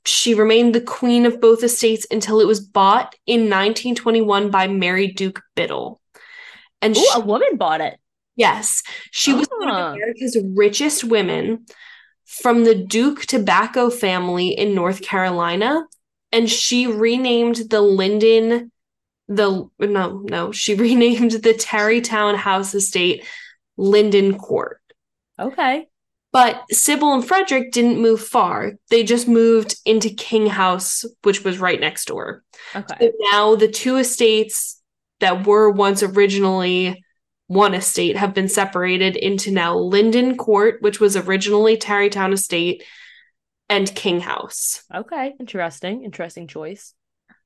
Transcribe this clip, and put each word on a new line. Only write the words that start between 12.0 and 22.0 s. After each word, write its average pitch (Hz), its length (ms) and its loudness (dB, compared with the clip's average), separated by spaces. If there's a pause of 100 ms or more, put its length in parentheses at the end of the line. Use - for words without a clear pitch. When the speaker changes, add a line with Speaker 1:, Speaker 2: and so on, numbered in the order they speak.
Speaker 1:
from 233 400 0
the 226 100 6
Duke 226 500 -2
tobacco 226 640 0
family 180 600 -2
in 202 260 -2
North 185 260 -2
Carolina. 185 840 -2 (440)
And 226 160 2
she 247 380 -2
renamed 233 720 0 (160)
the 214 100 2
Linden, 220 920 2 (560)
the, 196 400 -2 (120)
no, 196 440 -2
no, 175 280 -6
she 214 240 -4
<laughs> 220 100 0
renamed 233 460 4
the 226 240 2
Tarrytown 214 800 0